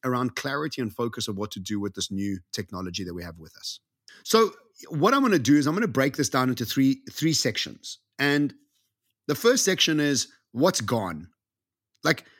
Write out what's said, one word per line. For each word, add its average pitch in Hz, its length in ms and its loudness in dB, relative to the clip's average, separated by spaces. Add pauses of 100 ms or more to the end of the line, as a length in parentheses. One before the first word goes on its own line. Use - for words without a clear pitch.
around 127 320 -2
clarity 139 480 -6
and 104 100 -4
focus 117 360 -4
of 101 80 -6
what 104 160 -6
to 98 80 -10
do 101 180 -4
with 101 160 -4
this - 160 -6
new 98 280 -4 (140)
technology 92 520 -8
that 87 100 -10
we 87 80 -10
have 82 160 -14
with 80 180 -20
us. - 220 -14 (460)
So 220 280 2 (360)
what 165 260 2
I'm 277 80 2
gonna 208 160 4
do 131 180 6
is 143 120 4
I'm 160 60 0
gonna 214 120 0
break 131 300 0
this - 140 -2
down 127 180 2
into 120 160 -2
three, 135 380 2 (100)
three 156 200 0
sections. - 680 -4 (200)
And 143 360 2 (720)
the 147 80 0
first 240 280 4
section 160 360 2
is 143 260 2 (240)
what's 170 300 2
gone. 92 480 -4 (720)
Like, 156 220 0 (160)